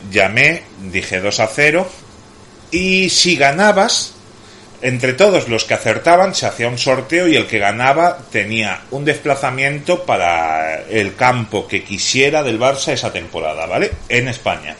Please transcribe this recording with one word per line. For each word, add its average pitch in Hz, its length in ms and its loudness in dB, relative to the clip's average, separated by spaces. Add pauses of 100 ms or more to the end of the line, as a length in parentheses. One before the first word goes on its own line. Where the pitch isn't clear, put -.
(100)
llamé, 107 520 2 (300)
dije 92 280 -4
dos 101 200 -2
a 110 60 2
cero, 151 420 2 (800)
y 185 380 2
si 175 280 2
ganabas, 190 760 2 (680)
entre 127 320 0
todos 175 340 4
los 113 160 -2
que - 80 -2
acertaban 165 640 2
se - 100 -4
hacía 117 240 -2
un 123 80 -4
sorteo 135 500 0
y 156 100 4
el 110 100 2
que 110 120 -2
ganaba 131 600 2 (120)
tenía 104 600 -4
un 143 160 -4
desplazamiento 139 960 -2
para 80 800 0
el 101 320 -2
campo 123 520 0
que 98 160 -4
quisiera 135 600 0
del 117 180 -2
Barça 139 320 0
esa 120 180 -4
temporada, 82 540 -6
¿vale? 101 260 -2 (200)
En 123 180 0
España. 82 520 -6